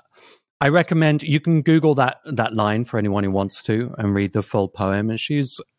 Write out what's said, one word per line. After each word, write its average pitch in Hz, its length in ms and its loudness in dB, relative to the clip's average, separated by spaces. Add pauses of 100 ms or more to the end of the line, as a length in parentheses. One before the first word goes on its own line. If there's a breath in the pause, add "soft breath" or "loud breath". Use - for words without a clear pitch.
(640 soft breath)
I 143 40 4
recommend, 160 520 2
you 156 180 0
can 160 220 0
Google 160 320 4
that, 131 320 -2
that 113 300 -4
line 107 300 0
for 120 120 -6
anyone 104 260 0
who 98 60 0
wants 98 340 -2
to 117 360 -2
and 101 160 0
read 101 180 0
the 107 80 0
full 98 260 -2
poem. 101 440 -2
And 110 80 -6
she's 143 420 -4 (180)